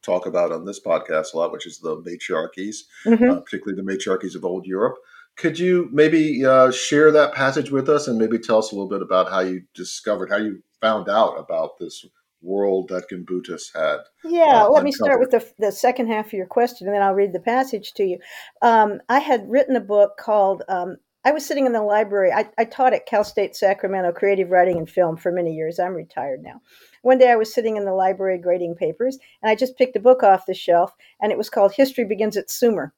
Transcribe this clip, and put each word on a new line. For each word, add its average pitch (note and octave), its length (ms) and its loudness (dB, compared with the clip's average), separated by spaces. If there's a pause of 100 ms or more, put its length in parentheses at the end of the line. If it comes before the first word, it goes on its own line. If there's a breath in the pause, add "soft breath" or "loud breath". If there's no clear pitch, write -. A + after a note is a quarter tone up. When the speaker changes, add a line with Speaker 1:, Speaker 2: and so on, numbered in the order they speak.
Speaker 1:
talk F2+ 220 -2
about F2 280 -2
on D#2+ 100 -8
this G2 160 -12
podcast D#2+ 540 -4
a D#2+ 40 -6
lot, E2+ 140 -2
which - 160 -14
is D#2+ 120 -20
the E2 180 -8
matriarchies, F2 840 -8 (220 loud breath)
Speaker 2:
Mm-hmm. A#3 240 4
Speaker 1:
uh, C4+ 120 -2
particularly - 340 -10
the F#2+ 160 -8
matriarchies F#2+ 460 -4
of E2 80 -10
old F#2 200 -6
Europe. G2+ 300 -4 (400 soft breath)
Could D#3 240 -4
you F3+ 320 0
maybe, D3+ 540 2
uh, C3 260 6
share D3+ 400 4
that D3 220 4
passage C#3 380 -2
with C3+ 180 -2
us D3 180 2
and A#2+ 100 -2
maybe A2 220 0
tell A2+ 200 2
us G#2+ 120 -4
a G#2 40 -10
little G2 120 -6
bit G2 140 -6
about F#2 280 0
how F#2+ 120 -2
you F#2 220 -4 (120)
discovered, F#2 540 -6
how G2+ 80 0
you G#2+ 260 -6 (160)
found G#2+ 300 -2
out G#2 280 2
about D#2+ 400 -6
this - 280 -16 (360)
world F#2+ 460 -2
that F#2 220 -8
Gimbutas F2+ 540 -10 (120)
had, D2+ 240 -2 (240)
Speaker 2:
Yeah, D#4+ 400 4
Speaker 1:
uh, G#3 60 2
Speaker 2:
let C#4+ 140 4
me C#4 100 -4
start G3 260 0
Speaker 1:
uncovered? B3+ 140 0
Speaker 2:
with - 240 -2
the, G#3+ 80 -2
the G3+ 80 -2
second B3 340 -2
half G#3+ 200 -4
of - 60 -16
your F#3 120 -6
question, A#3+ 420 -4
and G3+ 80 -2
then G3+ 60 0
I'll G3 120 2
read G3 200 0
the F3+ 80 -4
passage A#3+ 540 -4
to G#3 100 -2
you. F3+ 140 -4 (420 loud breath)
Um, A3 480 4
I B3+ 100 4
had B3 300 -2
written C4 260 2
a A3+ 60 0
book G3+ 360 2
called, G3 520 0
um, F3+ 260 -4 (300)
I C4 60 4
was D4+ 140 -2
sitting C#4 200 -2
in B3 80 0
the A3 100 0
library. G#3 480 2
I, G#3+ 260 -2
I A#3 60 0
taught B3+ 300 0
at - 120 -4
Cal G#3 200 0
State - 320 -4
Sacramento F#3+ 560 0
creative F#3+ 380 0
writing F3+ 260 4
and D#3+ 120 -8
film E3 280 0
for E3+ 160 -4
many E3+ 200 -4
years. D#3+ 260 -8
I'm F3+ 140 -4
retired D#3+ 480 -10
now. - 200 -20 (400 soft breath)
One B3+ 160 4
day B3 120 8
I A#3+ 60 6
was A3 180 -2
sitting A3 220 -2
in G#3 80 -4
the F#3+ 100 -2
library F#3+ 440 0
grading F3 380 -2
papers, G#3 420 -4 (240 soft breath)
and A3 80 -2
I A3 60 4
just B3+ 220 -4
picked B3+ 200 0
a G3+ 40 -4
book B3+ 220 6
off F#3+ 220 4
the F#3 80 -4
shelf, F3+ 400 0 (280 soft breath)
and G#3+ 100 0
it F3 60 -2
was G#3+ 120 -6
called G3+ 240 2
History C4+ 320 0
Begins G3+ 320 -4
at F#3 120 -8
Sumer. G3+ 480 -2